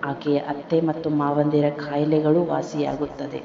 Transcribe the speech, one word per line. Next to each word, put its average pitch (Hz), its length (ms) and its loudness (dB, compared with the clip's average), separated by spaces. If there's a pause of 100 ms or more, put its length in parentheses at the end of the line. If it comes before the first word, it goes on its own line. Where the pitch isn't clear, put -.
ಆಕೆಯ 143 320 -2
ಅತ್ತೆ 147 440 0
ಮತ್ತು 160 300 -2
ಮಾವಂದಿರ 147 600 2
ಕಾಯಿಲೆಗಳು 151 720 2
ವಾಸಿಯಾಗುತ್ತದೆ. 143 1000 -4